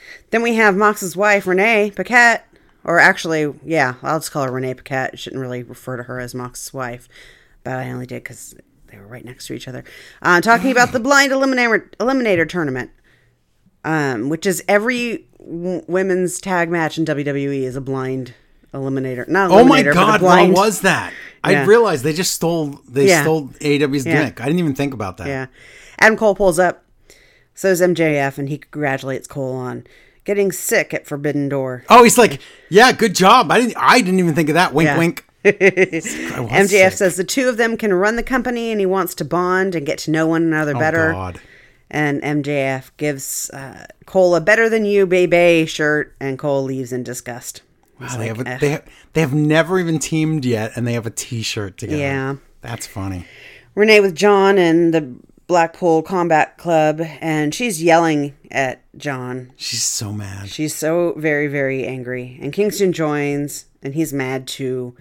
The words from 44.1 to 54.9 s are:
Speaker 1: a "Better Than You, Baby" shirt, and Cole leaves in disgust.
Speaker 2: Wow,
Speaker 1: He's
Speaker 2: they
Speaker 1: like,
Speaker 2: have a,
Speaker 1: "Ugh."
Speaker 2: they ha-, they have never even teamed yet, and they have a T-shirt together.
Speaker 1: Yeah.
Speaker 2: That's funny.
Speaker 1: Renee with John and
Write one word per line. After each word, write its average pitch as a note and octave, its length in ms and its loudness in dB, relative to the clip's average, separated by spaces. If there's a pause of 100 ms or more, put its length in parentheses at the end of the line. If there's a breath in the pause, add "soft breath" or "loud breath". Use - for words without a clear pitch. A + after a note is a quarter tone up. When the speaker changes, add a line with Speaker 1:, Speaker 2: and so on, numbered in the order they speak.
Speaker 1:
a D#3+ 40 2
"Better A3+ 280 2
Than A3 160 0
You, G3+ 220 2
Baby" F3 600 4
shirt, D3+ 540 -2
and C3+ 180 -6
Cole C#3 240 -2
leaves C3 300 -6
in B2 100 -4
disgust. A#2+ 600 -12 (360)
Speaker 2:
Wow, B2+ 80 -14
Speaker 1:
He's B2+ 120 -10
Speaker 2:
they A2 100 -4
Speaker 1:
like, A2 80 -8
Speaker 2:
have B2 100 -6
a, B2+ 80 -8
Speaker 1:
"Ugh." C3 60 -10
Speaker 2:
they D3 120 2
ha-, D#3 100 -6 (320 soft breath)
they D#3 80 2
have B2+ 120 0
never D#3 460 2
even E3 180 -2
teamed D#3 460 -2
yet, A2 320 -2
and A#2+ 100 -4
they A#2+ 60 -2
have A2+ 140 -4
a A2 40 -10
T-shirt G#2+ 680 -8
together. D3 220 -6
Speaker 1:
Yeah. C#3 340 -4 (280)
Speaker 2:
That's - 240 -12
funny. F#2+ 400 -8 (480 loud breath)
Speaker 1:
Renee G#3+ 260 6
with G3 140 2
John G3 440 4
and E3+ 360 4